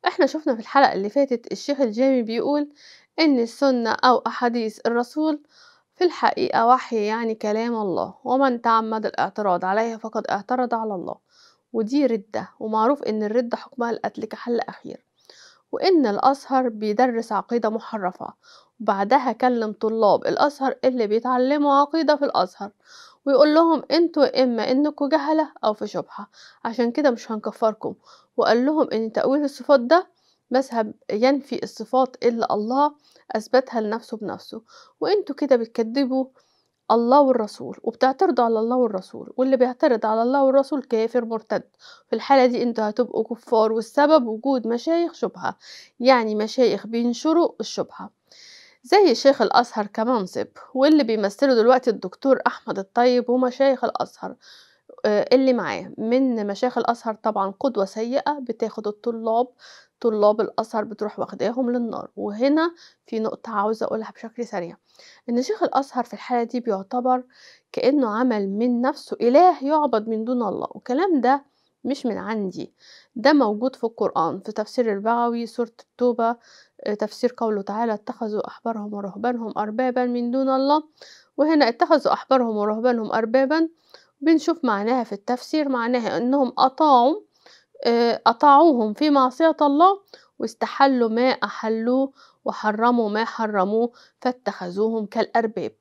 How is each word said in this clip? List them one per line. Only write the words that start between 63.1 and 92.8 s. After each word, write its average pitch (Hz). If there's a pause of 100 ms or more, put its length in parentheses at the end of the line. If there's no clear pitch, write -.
نقطة 220
عاوزة 214
أقولها 214
بشكل 226
سريع، 175 (520)
إن 240
شيخ 403
الأزهر 269
في -
الحالة 240
دي 247
بيعتبر 247 (480)
كأنه 262 (100)
عمل 214
من 233
نفسه 262
إله 277
يعبد 277
من 220
دون 247
الله، -
والكلام 294
ده 269 (380)
مش 262
من 202
عندي، 196 (420)
ده 262
موجود 233
في -
القرآن، 185
في 214
تفسير 220
البغوي، 233
سورة 226 (100)
التوبة، 240 (480)
آه، 208
تفسير 214
قوله 214
تعالى: 214
"اتخذوا 214
أحبارهم 208
ورهبانهم 208
أربابا 247
من 240
دون 262
الله". 277 (540)
وهنا 294
"اتخذوا 311
أحبارهم 233
ورهبانهم 220
أربابا"، 262 (520)
بنشوف 320
معناها 226
في 220
التفسير، 254
معناها 233
إنهم 254
أطاعوا، 269 (720)
آه، 233
أطاعوهم 269
في 302
معصية 285
الله، 320 (400)
واستحلوا 240
ما 240
أحلوه 233 (340)
وحرموا 220